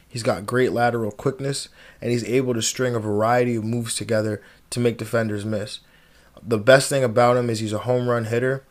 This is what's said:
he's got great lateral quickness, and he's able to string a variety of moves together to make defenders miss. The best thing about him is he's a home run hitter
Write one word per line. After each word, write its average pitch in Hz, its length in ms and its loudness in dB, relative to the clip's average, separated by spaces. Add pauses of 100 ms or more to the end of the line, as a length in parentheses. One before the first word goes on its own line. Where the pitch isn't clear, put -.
he's 120 140 -12
got 104 240 -2
great 123 260 2
lateral 117 400 0
quickness, 139 560 -6 (320)
and 120 100 -4
he's 120 140 0
able 123 300 0
to 110 80 -2
string 123 320 -2
a 113 60 -2
variety 117 560 2
of 107 80 -4
moves 113 300 -4
together 107 460 -2 (300)
to 120 100 -6
make 120 160 2
defenders 110 480 -4
miss. 107 360 -6 (640)
The - 140 -2
best 131 320 8
thing 139 160 0
about 120 320 4
him 120 140 0
is 107 100 -4
he's 107 140 -4
a 104 60 -4
home 123 280 -2
run 120 160 0
hitter 127 460 -2